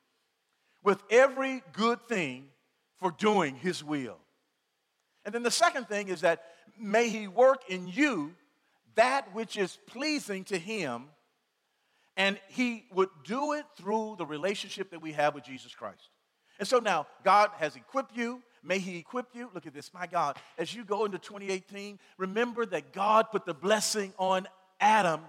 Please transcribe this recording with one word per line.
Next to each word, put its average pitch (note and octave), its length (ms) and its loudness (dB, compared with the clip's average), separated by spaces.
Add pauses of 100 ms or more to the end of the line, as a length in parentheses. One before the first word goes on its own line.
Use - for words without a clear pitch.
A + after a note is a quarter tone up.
(840)
with F#3+ 260 2
every C4 600 4
good A#3 380 0
thing C#3 400 -4 (480)
for F3+ 120 -2
doing F3 460 2
his C#3 260 -4
will." C3+ 380 -8 (1040)
And G#3 100 -8
then A#3 100 -4
the A#3+ 60 0
second D4+ 380 2
thing G3+ 220 -4
is F3 120 -6
that, E3+ 220 2 (340)
"May A3 300 2
he G#3+ 220 -6
work B3+ 400 4
in F#3 180 -6
you F3+ 480 0 (600)
that B3 380 2
which A3 220 -8
is G3 220 -2 (100)
pleasing A#3+ 560 -4
to F#3+ 160 -4
him," D#3 500 -6 (1080)
and G3 200 2 (120)
he A#3+ 420 -2
would F#3+ 180 2 (140)
do C4+ 300 -2
it D4 120 -6 (120)
through G#3+ 400 -4
the F3 80 -6
relationship F#3+ 640 -6
that E3+ 120 -14
we D#3+ 120 -10
have D3 200 2
with C#3 120 -16
Jesus B2+ 280 -16
Christ. - 360 -14 (500)
And G3 80 -4
so B3 120 4
now, F#3+ 280 2 (160)
God G#3 260 8 (100)
has D3+ 180 -4
equipped C4 360 -6
you. A#3+ 300 -6 (180)
May F3+ 180 -2
he F3+ 180 -8
equip B3 360 -8
you. A#3+ 200 -14
Look F3 120 -12
at D#3 80 -14
this, C#3+ 200 -18
my F3+ 120 -10
God. E3+ 320 -2 (200)
As E3 160 -6
you A#3 100 -12
go G#3 220 -2
into G3 120 -4
twenty G3+ 320 -12
eighteen, G3+ 480 -10 (200)
remember A3+ 480 -2
that D3+ 260 -6
God G#3+ 400 4
put G3 140 -4
the E3+ 80 -4
blessing G3 640 0
on F#3 320 0 (320)
Adam F#3+ 480 4